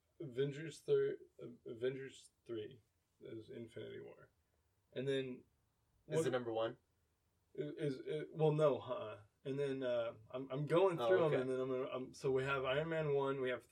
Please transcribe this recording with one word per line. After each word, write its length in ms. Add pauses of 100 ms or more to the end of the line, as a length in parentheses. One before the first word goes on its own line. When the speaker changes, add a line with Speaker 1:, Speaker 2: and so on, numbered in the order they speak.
(240)
Speaker 1:
Avengers 640
thir-, 300 (540)
Avengers 520 (240)
three 320 (420)
is 360
Infinity 480
War, 240 (680)
and 120
then 300 (720)
Speaker 2:
Is 80
Speaker 1:
what 80
Speaker 2:
the 60
number 220
one? 220 (840)
Speaker 1:
is, 380
is, 300 (120)
well, 160
no, 360
uh-uh. 260 (320)
And 120
then, 240
uh, 280 (240)
I'm, 180
I'm 140
going 340
Speaker 2:
Oh, 80
Speaker 1:
through 100
'em, 140
Speaker 2:
okay. 80
Speaker 1:
and 100
then 100
I'm 80
gonna, 160 (100)
um, 180
so 180
we 140
have 200
Iron 260
Man 240
one, 260
we 100
have 220